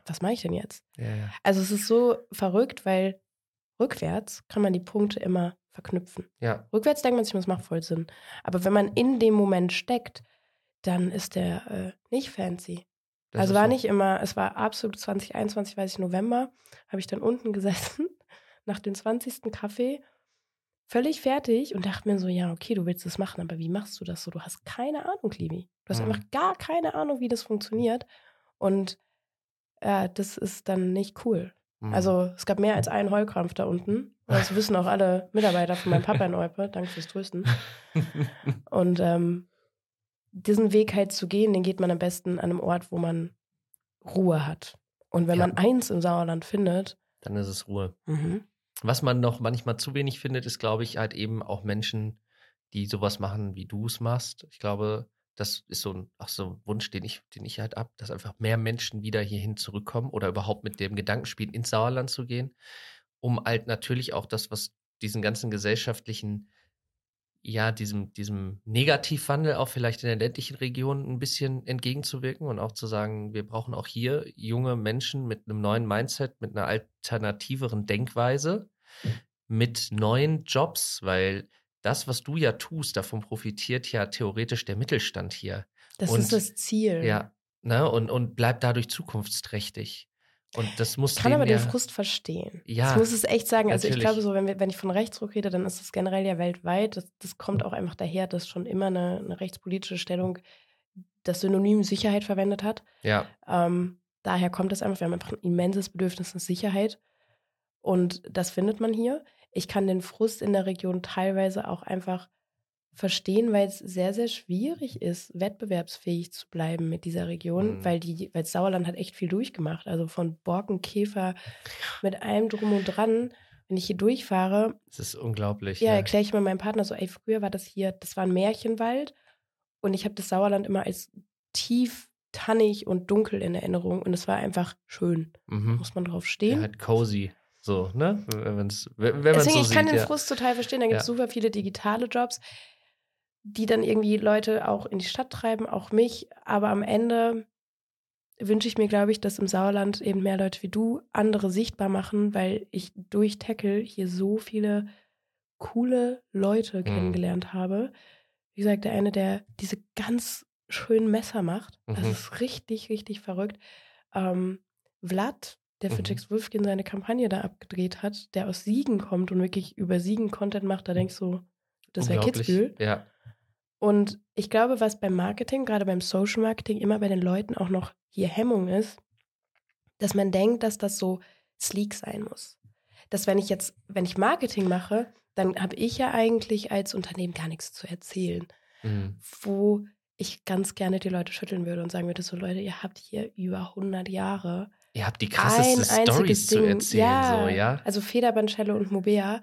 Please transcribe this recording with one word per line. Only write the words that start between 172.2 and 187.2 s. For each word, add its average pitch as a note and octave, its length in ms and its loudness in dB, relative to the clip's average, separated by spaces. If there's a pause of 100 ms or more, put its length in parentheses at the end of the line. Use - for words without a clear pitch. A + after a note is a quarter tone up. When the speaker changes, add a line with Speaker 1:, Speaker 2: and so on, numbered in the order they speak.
Speaker 1:
Kitzbühel. G3 320 2
Speaker 2:
Ja. G#2+ 280 0 (720)
Speaker 1:
Und G#3 400 4 (160)
ich G#3 140 -4
glaube, A#3 300 4
was G#3+ 200 2
beim F#3+ 140 0
Marketing, G#3 520 0
gerade G#3 200 0
beim F#3 160 0
Social G#3 400 0
Marketing, A3 380 0
immer G#3 200 4
bei G#3 100 2
den F#3 120 2
Leuten F#3+ 340 2
auch F3+ 140 -2
noch F#3 240 -2 (140)
hier F#3+ 220 0
Hemmung G#3+ 400 2
ist, G#3 300 0 (1000)
dass G3+ 140 0
man G3 180 4
denkt, G#3+ 320 4
dass G#3 140 0
das G3+ 200 -2
so F#3 220 -2 (420)
sleek G#3 320 -2
sein - 300 -8
muss. - 340 -14 (520)
Dass G3+ 180 0
wenn F#3+ 100 6
ich G3+ 120 2
jetzt, - 260 -4 (120)
wenn F3+ 180 0
ich F3+ 120 -4
Marketing A3 500 2
mache, F#3 460 0 (220)
dann F#3 200 2
hab F#3 180 -4
ich - 240 -2
ja B3+ 140 0
eigentlich A3+ 600 2
als G3 220 -2
Unternehmen F3+ 400 -4